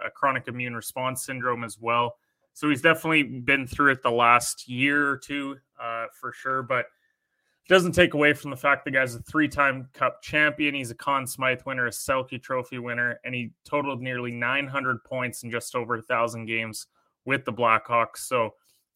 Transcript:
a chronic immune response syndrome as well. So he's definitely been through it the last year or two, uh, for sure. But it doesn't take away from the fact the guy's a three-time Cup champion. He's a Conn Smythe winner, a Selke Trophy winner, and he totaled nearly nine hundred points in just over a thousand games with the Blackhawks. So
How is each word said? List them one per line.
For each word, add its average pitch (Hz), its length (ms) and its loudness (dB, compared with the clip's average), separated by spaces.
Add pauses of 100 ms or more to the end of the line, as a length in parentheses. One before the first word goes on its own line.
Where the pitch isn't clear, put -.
a 110 60 -8
chronic 131 380 -2
immune 123 260 -8
response 127 500 -6
syndrome 123 380 -4
as 107 160 -12
well. 120 380 0 (340)
So - 180 -2
he's 135 120 0
definitely 160 420 4
been 127 440 0
through 139 260 4
it 127 100 -4
the 123 80 2
last 120 560 4
year 143 420 0
or 135 60 -2
two, 139 400 -8 (260)
uh, 113 260 -6 (120)
for 120 140 -10
sure. 131 280 -4
But 123 180 0
it - 920 -16
doesn't 180 240 6
take 175 220 6
away 147 180 6
from 143 180 -6
the 131 60 -10
fact 143 260 2
the 143 80 -6
guy's 131 240 0
a 117 60 -14
three-time 143 720 0
Cup - 280 -2
champion. 151 540 0
He's 123 160 -6
a 117 40 -10
Conn 135 300 -2
Smythe 127 400 -2
winner, 127 220 -2
a 113 40 -4
Selke 127 520 -4
Trophy 127 360 -6
winner, 120 440 -4
and 127 100 -8
he 120 200 -6 (100)
totaled 139 380 -4
nearly 123 300 -6
nine 127 360 -2
hundred 131 380 -2
points 123 380 -6
in 117 80 -10
just 117 260 -6
over 117 180 -2
a 113 60 -8
thousand 117 460 -2
games 113 400 -6 (360)
with 131 220 -2
the 117 80 -4
Blackhawks. 113 640 2 (100)
So 117 280 0 (400)